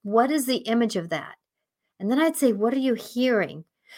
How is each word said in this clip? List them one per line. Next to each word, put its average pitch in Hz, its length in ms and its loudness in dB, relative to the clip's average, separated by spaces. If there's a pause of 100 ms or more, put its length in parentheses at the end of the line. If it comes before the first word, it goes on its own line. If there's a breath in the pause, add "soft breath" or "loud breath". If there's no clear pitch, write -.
"What 226 280 2
is 302 140 0
the 247 140 0
image 226 360 0
of 170 140 -4
that?" 156 260 -8 (640)
And 196 100 -4
then 262 100 2
I'd 320 180 2
say, 247 160 4
"What 214 200 0
are 269 60 0
you 262 140 2
hearing?" 220 720 -2 (320 loud breath)